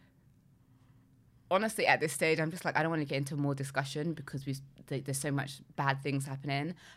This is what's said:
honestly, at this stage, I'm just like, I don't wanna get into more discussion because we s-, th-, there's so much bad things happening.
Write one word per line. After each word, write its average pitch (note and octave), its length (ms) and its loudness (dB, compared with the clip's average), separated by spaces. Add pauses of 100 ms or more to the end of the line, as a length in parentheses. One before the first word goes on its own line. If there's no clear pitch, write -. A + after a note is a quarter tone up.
(1500)
honestly, G#3 360 2
at C3 140 6
this D3+ 120 0
stage, D#3+ 260 4
I'm D#3+ 120 2
just E3+ 140 -10
like, C#3+ 120 0
I D3+ 60 4
don't D#3+ 80 2
wanna D#3 140 2
get C#3 120 -2
into C#3 200 -2
more C#3+ 180 0
discussion C#3 580 -2
because C#3+ 340 -8
we C#3 60 -4
s-, C3+ 100 -6 (260)
th-, C#3 160 -4
there's C#3 140 -4
so D3+ 140 -2
much C#3 280 -4 (160)
bad C#3 260 2
things C#3 240 -2
happening. C#3+ 480 -4 (220)